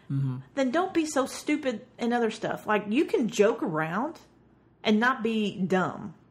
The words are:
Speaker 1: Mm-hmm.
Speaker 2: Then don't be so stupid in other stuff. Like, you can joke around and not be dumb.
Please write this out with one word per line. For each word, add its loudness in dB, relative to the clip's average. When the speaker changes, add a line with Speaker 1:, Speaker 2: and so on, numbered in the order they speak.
Speaker 1:
Mm-hmm. 0
Speaker 2:
Then 0
don't 0
be 2
so 0
stupid -4
in 0
other 2
stuff. -6
Like, 2
you 2
can 0
joke 4
around -2
and 4
not 2
be 0
dumb. 0